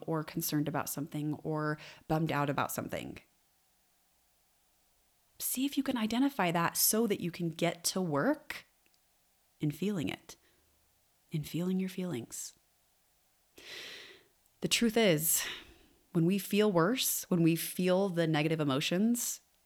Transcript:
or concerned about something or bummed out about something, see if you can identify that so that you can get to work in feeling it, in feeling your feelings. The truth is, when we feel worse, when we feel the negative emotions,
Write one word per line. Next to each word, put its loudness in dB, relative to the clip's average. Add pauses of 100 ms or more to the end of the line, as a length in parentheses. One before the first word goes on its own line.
or -2
concerned -2
about -4
something -6
or -2 (300)
bummed 0
out 0
about -2
something, -8 (2250)
see -2
if -2
you 0
can 0
identify 2
that 0
so 2
that 0
you -2
can -4
get 0
to 0
work 0 (920)
in 0
feeling -2
it, -10 (920)
in -4
feeling -2
your -2
feelings. -8 (2000)
The -4
truth 2
is, 4 (680)
when 4
we 2
feel 2
worse, 2
when 4
we 6
feel 2
the 0
negative 2
emotions, 0 (260)